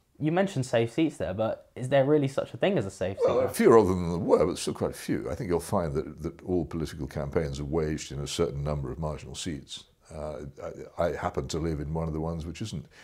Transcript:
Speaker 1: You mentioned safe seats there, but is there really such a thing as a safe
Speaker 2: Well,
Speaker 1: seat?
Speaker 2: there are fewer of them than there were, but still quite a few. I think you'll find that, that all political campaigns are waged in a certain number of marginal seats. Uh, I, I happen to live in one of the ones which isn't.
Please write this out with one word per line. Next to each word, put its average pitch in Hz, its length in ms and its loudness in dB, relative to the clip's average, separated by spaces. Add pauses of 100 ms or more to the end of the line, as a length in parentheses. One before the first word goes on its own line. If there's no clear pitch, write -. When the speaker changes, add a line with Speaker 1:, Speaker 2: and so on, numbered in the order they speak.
(180)
Speaker 1:
You 151 120 0
mentioned 185 340 0
safe 117 280 2
seats 160 240 2
there, 85 180 -4
but - 400 -2
is 127 140 -8
there 135 160 6
really 143 240 4
such - 260 -4
a - 20 -10
thing 180 220 2
as 104 80 0
a 95 60 -6
safe 95 320 -2
Speaker 2:
Well, 117 100 4
Speaker 1:
seat? 120 60 4
Speaker 2:
there 131 80 2
are - 40 -4
fewer 160 240 8
of 104 120 10
them 90 140 2
than 85 80 0
there 87 80 0
were, 113 280 4
but 85 100 -2
still - 180 -4
quite - 180 -2
a - 20 -10
few. 57 340 -4
I 69 60 -4
think - 140 -6
you'll 87 100 2
find 85 360 0
that, 73 280 -4
that 80 220 -6
all 87 200 0
political 76 440 -6
campaigns 71 500 -2
are 73 60 -4
waged 78 480 -2
in 67 80 -6
a 71 60 -4
certain 71 360 -2
number 71 300 -4
of 69 80 -8
marginal 76 340 -6
seats. - 480 -10 (320)
Uh, 76 280 -8 (560)
I, 85 80 4
I 76 100 0
happen 78 320 -2
to 82 100 -2
live 78 220 0
in 73 120 -4
one 82 140 -2
of 80 60 -4
the 78 80 -2
ones 82 260 -4
which 87 160 -8
isn't. 95 240 -8 (180)